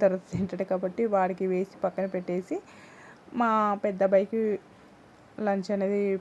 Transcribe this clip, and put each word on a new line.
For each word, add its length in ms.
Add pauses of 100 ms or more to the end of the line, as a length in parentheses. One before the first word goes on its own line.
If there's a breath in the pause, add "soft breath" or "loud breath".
తర్వాత 200 (100)
తింటాడు 360
కాబట్టి 340 (120)
వాడికి 360
వేసి 320
పక్కన 300
పెట్టేసి 420 (840 loud breath)
మా 100 (360)
పెద్ద 220
అబ్బాయికి 320 (1080)
లంచ్ 300
అనేది 240 (220)